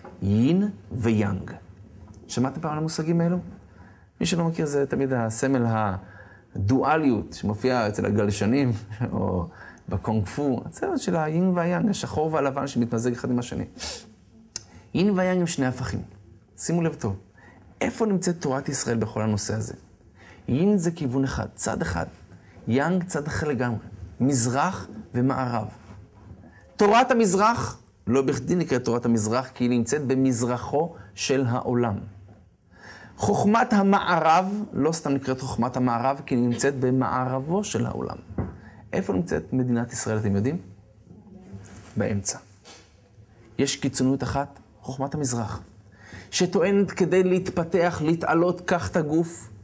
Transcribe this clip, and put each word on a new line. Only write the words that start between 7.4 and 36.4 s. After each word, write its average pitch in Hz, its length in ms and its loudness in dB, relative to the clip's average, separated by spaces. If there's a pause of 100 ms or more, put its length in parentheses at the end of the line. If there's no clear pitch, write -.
אצל 104 180 -2
הגלשנים 104 680 2 (220)
<laughs> - 200 -4
או 95 340 -2 (420)
בקונג 110 360 -2
פו, 139 400 -2
הצמל 349 320 -4
של - 180 -2
היין 160 400 2
והיאנג, 175 340 0
השחור 156 440 -2
והלבן 139 340 0
שמתמזג 120 440 0
אחד 123 200 -6
עם 123 80 0
השני. - 260 -6 (1300)
יין 180 160 4
ויאנג 185 300 2
הם 175 80 2
שני 143 180 -2
הפכים. 120 360 -4 (560)
שימו 170 240 0
לב 160 140 0
טוב, 101 200 -4 (680)
איפה 233 240 0
נמצאת 180 360 0
תורת 139 280 -2
ישראל 123 280 -2
בכל 107 240 -2
הנושא 107 320 0
הזה? 110 200 -6 (720)
יין 180 300 4
זה 170 140 2
כיוון 135 320 -2
אחד, 131 320 -2
צד - 260 -2
אחד. 82 240 -2 (600)
יאנג 156 360 2
צד 151 240 -4
אחר 156 200 -2
לגמרי. 120 320 -2 (400)
מזרח 139 680 2 (260)
ומערב. 123 540 0 (1120)
תורת 233 340 6
המזרח, 220 680 2 (280)
לא 123 140 4
בכדי 135 340 0
נקראת 143 300 0
תורת 117 200 0
המזרח, 117 480 2
כי - 100 -2
היא 120 60 2
נמצאת 127 380 0
במזרחו 131 880 0 (200)
של 135 320 0
העולם. 120 480 0 (1200)
חוכמת 220 560 2
המערב, 190 920 4 (100)
לא 143 180 2
סתם 165 180 -2
נקראת 131 320 0
חוכמת 127 360 -2
המערב, 127 480 2
כי 135 100 0
היא 120 60 4